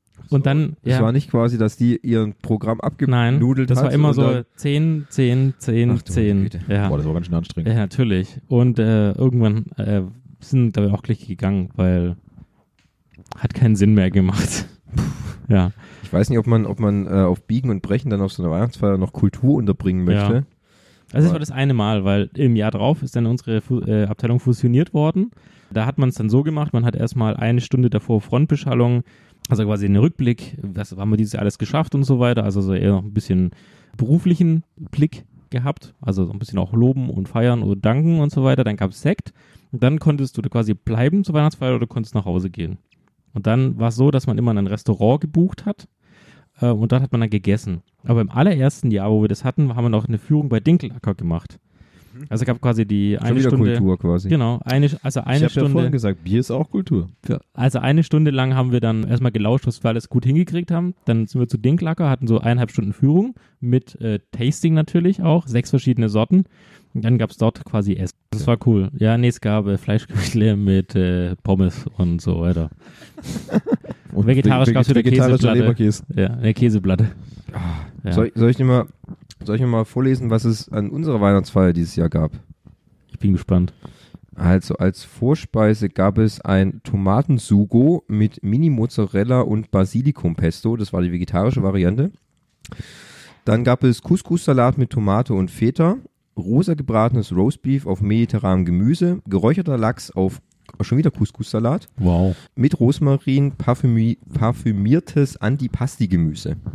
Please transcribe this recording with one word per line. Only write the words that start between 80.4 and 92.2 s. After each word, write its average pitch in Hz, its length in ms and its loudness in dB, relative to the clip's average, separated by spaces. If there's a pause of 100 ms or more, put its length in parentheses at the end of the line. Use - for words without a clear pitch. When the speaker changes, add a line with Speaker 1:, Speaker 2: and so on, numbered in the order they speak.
Speaker 1:
es 113 280 -2
an 104 180 -4
unserer 127 300 -2
Weihnachtsfeier 95 520 4
dieses 82 220 -2
Jahr 85 140 0
gab? 80 240 -2 (800)
Speaker 2:
Ich - 80 -14
bin 98 120 2
gespannt. 90 400 0 (600)
Speaker 1:
Also 90 440 0
als 92 260 -2
Vorspeise 110 840 0
gab 98 280 0
es 110 220 0
ein 95 420 0
Tomatensugo 113 1300 2
mit 104 340 -2
Mini-Mozzarella 117 1000 0
und 107 280 -2
Basilikumpesto. 95 1080 0
Das 104 160 -6
war 90 100 -2
die 87 100 -2
vegetarische 90 500 -2
Variante. 98 480 0 (1300)